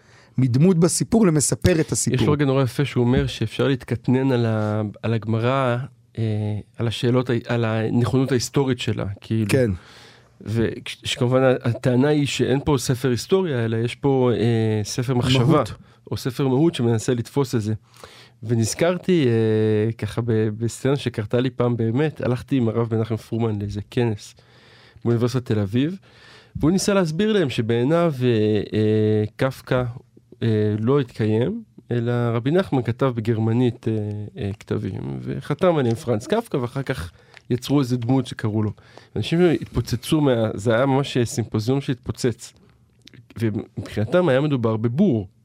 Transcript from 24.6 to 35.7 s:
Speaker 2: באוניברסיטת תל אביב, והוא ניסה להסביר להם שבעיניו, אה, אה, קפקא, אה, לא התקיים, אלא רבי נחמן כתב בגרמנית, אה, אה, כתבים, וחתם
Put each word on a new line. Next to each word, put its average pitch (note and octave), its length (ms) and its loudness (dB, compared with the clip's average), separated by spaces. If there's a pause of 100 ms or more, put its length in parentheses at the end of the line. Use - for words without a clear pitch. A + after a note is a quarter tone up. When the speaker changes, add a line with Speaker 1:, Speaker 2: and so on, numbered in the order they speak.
Speaker 2:
באוניברסיטת A#2+ 420 0
תל G#2+ 120 0
אביב, B2 380 0 (600)
והוא D3 140 2
ניסה G3 240 2
להסביר F#3+ 380 2
להם F3 180 2
שבעיניו, C3 720 0
אה, B2 60 2 (460)
אה, G#2+ 500 2 (120)
קפקא, C3 480 -2 (580)
אה, A#2 60 0 (300)
לא B2+ 220 2
התקיים, A#2+ 640 -2 (280)
אלא A#2+ 220 -2
רבי A#2+ 380 0
נחמן E3 320 0
כתב B2 320 0
בגרמנית, A#2 760 0
אה, A2 40 0 (440)
אה, G2 220 -6
כתבים, G#2+ 420 -6 (200)
וחתם C#3 560 -2